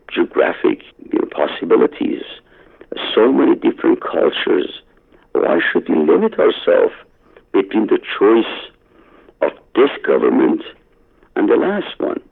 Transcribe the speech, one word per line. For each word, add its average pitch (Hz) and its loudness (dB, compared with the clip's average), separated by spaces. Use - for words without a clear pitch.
geographic, - -2
you - 0
know, - -4
possibilities. - -2
So 120 4
many 135 4
different - 0
cultures. - -2
Why - 0
should - -2
we - 0
limit 135 0
ourselves - 2
between 98 0
the - 2
choice 110 2
of 73 -2
this 135 4
government 64 2
and 311 0
the 466 4
last - -2
one? - -6